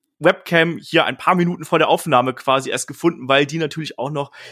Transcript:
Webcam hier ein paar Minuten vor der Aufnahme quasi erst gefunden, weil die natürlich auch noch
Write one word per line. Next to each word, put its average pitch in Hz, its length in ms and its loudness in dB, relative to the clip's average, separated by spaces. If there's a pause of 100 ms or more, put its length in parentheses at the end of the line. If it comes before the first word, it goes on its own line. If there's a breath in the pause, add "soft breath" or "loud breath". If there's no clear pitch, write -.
(200)
Webcam 165 580 0
hier - 280 2
ein 131 120 -6
paar 180 160 2
Minuten 175 300 0
vor 160 160 0
der 147 80 4
Aufnahme 151 460 2
quasi 131 360 -2
erst 127 160 -6
gefunden, 170 420 -4
weil 139 180 2
die 156 120 -8
natürlich 156 400 -8
auch 131 120 -6
noch 143 200 -8 (220 loud breath)